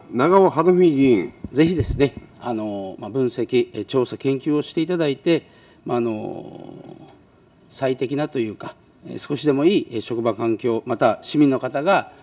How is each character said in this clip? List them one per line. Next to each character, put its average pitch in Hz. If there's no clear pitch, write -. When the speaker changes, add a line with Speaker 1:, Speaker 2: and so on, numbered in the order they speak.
Speaker 1:
長 165
尾 185
晴 165
文 180
議 139
員。 95
Speaker 2:
ぜ 156
ひ 180
で 143
す -
ね、 139
あ 123
の、 101
ま 107
あ、 -
分 127
析、 120
え 110
ー、 -
調 127
査、 110
研 135
究 147
を 147
し -
て -
い 160
た 180
だ 165
い 139
て、 165
ま -
あ、 -
あ -
の、 110
最 131
適 135
な 147
と 131
い 113
う 101
か、 -
え 123
ー、 -
少 -
し 143
で 143
も 135
い 185
い、 -
え -
ー、 -
職 117
場 113
環 117
境、 113
ま 120
た 107
市 -
民 147
の 131
方 139
が 180